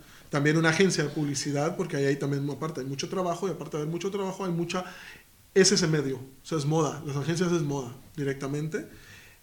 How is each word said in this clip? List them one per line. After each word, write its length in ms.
También 280
una 120
agencia 340
de 60
publicidad, 680
porque 220
ahí, 80
ahí 100
también, 340
aparte, 320
hay 60
mucho 220
trabajo, 380
y 40
aparte 260
de 60
haber 80
mucho 200
trabajo, 340
hay 60
mucha, 340
es 160
ese 160
medio, 300
o 280
sea, 140
es 60
moda, 380
las 140
agencias 340
es 120
moda, 280
directamente. 720